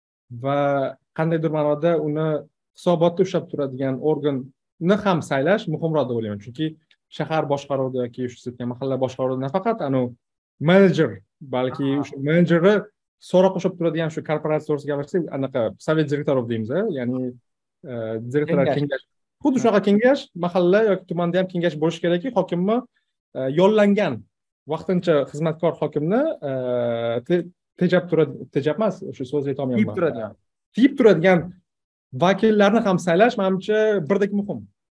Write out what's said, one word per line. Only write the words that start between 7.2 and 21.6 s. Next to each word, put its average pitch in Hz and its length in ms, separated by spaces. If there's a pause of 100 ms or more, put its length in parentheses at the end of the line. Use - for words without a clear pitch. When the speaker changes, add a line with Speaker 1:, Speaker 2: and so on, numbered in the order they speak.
Speaker 1:
boshqaruvida 131 560
yoki 123 220
shu - 100
siz - 100
aytgan 120 240
mahalla 135 300
boshqaruvida 131 420
nafaqat 190 420
anu 135 140 (600)
menejer, 160 500 (300)
balki 131 480
Speaker 2:
Ha. 139 120
Speaker 1:
o'sha 135 160
menejerni 170 580 (480)
so'roq 185 360
ushlab 180 180
turadigan 160 320
shu 156 100 (100)
korporatsiya 151 400
to'g'risida 139 220
gapirsak, 143 320 (120)
anaqa 135 260 (240)
sovet 156 240
direktorov 143 400
deymiz-a, 117 300 (180)
ya'ni, 127 240 (640)
e, 139 100 (400)
direktorlar 160 320
Speaker 2:
Kengash. 143 140
Speaker 1:
kengash. 143 240 (400)
Xuddi 262 180
shunaqa 208 260
kengash, 240 340 (140)
mahalla 180 440 (100)
yoki 185 200
tumanda 175 300
ham 185 80
kengash 170 340